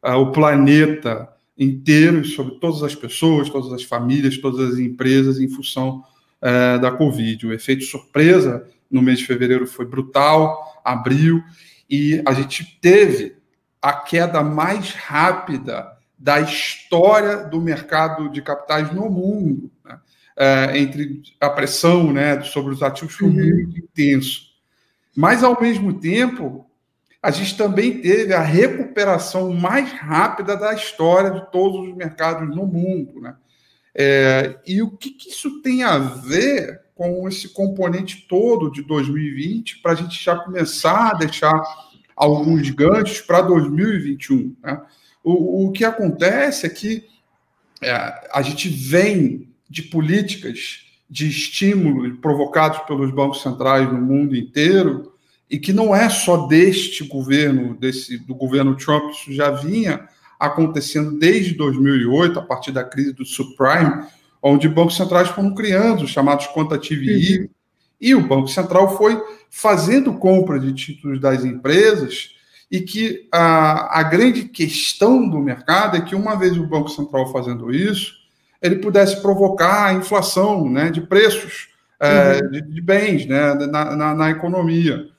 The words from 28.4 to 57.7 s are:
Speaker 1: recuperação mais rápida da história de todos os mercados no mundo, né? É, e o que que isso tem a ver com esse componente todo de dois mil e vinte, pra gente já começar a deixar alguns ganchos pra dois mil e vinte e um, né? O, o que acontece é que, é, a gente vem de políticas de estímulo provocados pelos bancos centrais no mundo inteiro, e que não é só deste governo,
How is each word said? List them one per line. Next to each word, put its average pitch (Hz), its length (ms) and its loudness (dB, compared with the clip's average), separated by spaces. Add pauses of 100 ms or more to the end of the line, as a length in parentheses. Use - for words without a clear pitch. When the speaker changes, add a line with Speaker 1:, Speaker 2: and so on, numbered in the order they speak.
Speaker 1:
recuperação 185 1080 0
mais 190 400 -2
rápida 185 680 -2
da 214 160 -2
história 185 560 0
de 180 200 -10
todos 185 380 -2
os 180 80 -14
mercados 160 580 -6
no 190 120 -4
mundo, 170 560 -4
né? 127 120 -16 (600)
É, 135 720 2
e 190 160 -2
o 226 80 -4
que - 220 -18
que - 180 -20
isso 294 320 -12
tem 254 200 -2
a 202 140 2
ver 139 840 -2 (120)
com 180 320 -6
esse 190 220 -10
componente 190 800 -4
todo 190 420 2
de 139 120 -12
dois 143 260 -2
mil 151 140 -2
e 147 100 -6
vinte, 180 480 -8
pra 170 140 0
gente 170 280 -8
já 170 140 0
começar 180 760 0
a - 20 0
deixar 156 480 0 (520)
alguns 147 540 2
ganchos 180 540 2
pra 175 180 4
dois 170 300 2
mil 196 240 0
e 185 40 -2
vinte 143 280 -8
e 135 80 0
um, 131 280 -2
né? 139 200 -10 (420)
O, 180 420 2
o 190 60 -2
que 208 100 -2
acontece 226 840 0
é - 20 -2
que, 220 380 -8 (760)
é, 120 480 -6
a 139 120 -2
gente 151 260 -6
vem 147 800 0 (180)
de - 140 -14
políticas 165 1040 -4 (260)
de 147 200 -4
estímulo 143 880 0
provocados 151 640 0
pelos 139 320 -4
bancos 139 280 -2
centrais 131 460 0
no 127 140 -2
mundo 139 340 0
inteiro, 151 800 0 (360)
e 147 80 -6
que 165 160 -4
não 214 220 2
é 220 140 4
só 165 400 0
deste 170 560 4
governo, 135 720 0